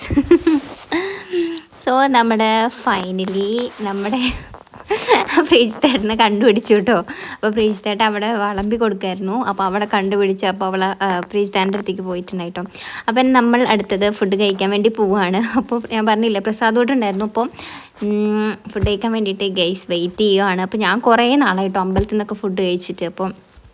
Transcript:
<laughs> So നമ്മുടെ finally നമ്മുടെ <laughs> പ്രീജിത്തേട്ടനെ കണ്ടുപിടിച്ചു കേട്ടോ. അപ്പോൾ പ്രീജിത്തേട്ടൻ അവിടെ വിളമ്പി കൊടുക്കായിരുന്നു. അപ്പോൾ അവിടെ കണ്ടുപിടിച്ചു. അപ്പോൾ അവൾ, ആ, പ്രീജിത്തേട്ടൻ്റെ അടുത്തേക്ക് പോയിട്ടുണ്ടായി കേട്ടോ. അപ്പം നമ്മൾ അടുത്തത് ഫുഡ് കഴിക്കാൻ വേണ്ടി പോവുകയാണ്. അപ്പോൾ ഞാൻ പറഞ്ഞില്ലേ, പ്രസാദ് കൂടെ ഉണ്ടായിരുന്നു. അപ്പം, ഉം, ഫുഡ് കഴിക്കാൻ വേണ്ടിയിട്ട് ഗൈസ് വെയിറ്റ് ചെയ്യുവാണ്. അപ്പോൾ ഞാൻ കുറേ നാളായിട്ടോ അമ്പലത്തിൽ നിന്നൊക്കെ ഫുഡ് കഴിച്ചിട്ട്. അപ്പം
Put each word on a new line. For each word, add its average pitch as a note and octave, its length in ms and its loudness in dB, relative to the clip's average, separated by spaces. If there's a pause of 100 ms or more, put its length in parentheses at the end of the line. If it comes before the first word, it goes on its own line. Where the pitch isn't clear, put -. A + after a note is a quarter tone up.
<laughs> E4+ 1800 0
So B3+ 80 2 (220)
നമ്മുടെ A3 360 4 (320)
finally F#3+ 680 -2 (280)
നമ്മുടെ G#3 420 -2 (680)
<laughs> A4 600 2
പ്രീജിത്തേട്ടനെ A3+ 720 2
കണ്ടുപിടിച്ചു G#3+ 540 4
കേട്ടോ. G#3 220 2 (380)
അപ്പോൾ G#3+ 200 -2
പ്രീജിത്തേട്ടൻ G#3+ 540 -2
അവിടെ G#3 200 -2 (140)
വിളമ്പി G#3 400 -2
കൊടുക്കായിരുന്നു. G3 540 -2 (140)
അപ്പോൾ G3 180 -2
അവിടെ G3+ 260 -2
കണ്ടുപിടിച്ചു. G3 580 0
അപ്പോൾ F#3+ 160 -4
അവൾ, F#3+ 140 0 (220)
ആ, G3 40 2 (220)
പ്രീജിത്തേട്ടൻ്റെ G3+ 480 0
അടുത്തേക്ക് G3 300 -6
പോയിട്ടുണ്ടായി F3+ 460 -8
കേട്ടോ. F3+ 80 -6 (460)
അപ്പം C4 300 4
നമ്മൾ A#3+ 240 4 (100)
അടുത്തത് G3+ 340 0 (120)
ഫുഡ് G3 240 0
കഴിക്കാൻ G3 280 0
വേണ്ടി G#3 280 2
പോവുകയാണ്. G3 440 2 (160)
അപ്പോൾ A#3+ 220 -2 (140)
ഞാൻ A3 160 0
പറഞ്ഞില്ലേ, G#3+ 360 2
പ്രസാദ് A3 340 0
കൂടെ B3 160 2
ഉണ്ടായിരുന്നു. G#3 360 0
അപ്പം, A#3+ 180 0 (520)
ഉം, G#3 460 0 (220)
ഫുഡ് G#3 180 -2
കഴിക്കാൻ G#3 240 -2
വേണ്ടിയിട്ട് G3+ 360 -2 (100)
ഗൈസ് F3+ 320 -2
വെയിറ്റ് F3 380 -2
ചെയ്യുവാണ്. F#3+ 340 2
അപ്പോൾ G#3+ 240 -4
ഞാൻ F#3 100 2 (120)
കുറേ A#3 200 4 (160)
നാളായിട്ടോ F#3+ 360 0
അമ്പലത്തിൽ F#3+ 360 0
നിന്നൊക്കെ G#3 280 -4
ഫുഡ് F#3+ 240 -2
കഴിച്ചിട്ട്. F3+ 440 -4
അപ്പം F#3 180 -6 (440)